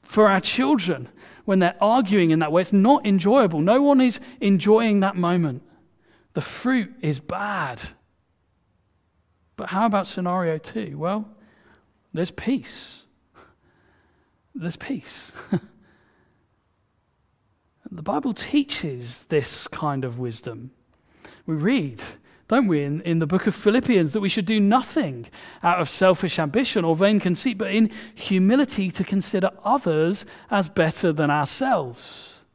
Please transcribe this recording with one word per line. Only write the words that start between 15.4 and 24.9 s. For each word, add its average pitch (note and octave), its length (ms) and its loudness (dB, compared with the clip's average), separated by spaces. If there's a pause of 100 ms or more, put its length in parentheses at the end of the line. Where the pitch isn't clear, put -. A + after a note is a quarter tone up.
<laughs> F#3 80 0 (2250)
The E3 60 -14
Bible G3+ 320 -2
teaches C3 840 -4 (100)
this - 400 -2
kind C#3+ 340 -4
of B2 160 -8
wisdom. A#2 520 -10 (760)
We D#3+ 100 -4
read, D#3 460 -2 (480)
don't A#3 180 2
we, D3+ 160 2
in, D3 180 -4
in E3 180 0
the D#3 80 0
book F#3 200 0
of G3 80 0
Philippians, G#3 560 2
that G#3+ 80 -2
we G3 80 -2
should F#3+ 180 -2
do G#3+ 140 0
nothing G3+ 680 0 (360)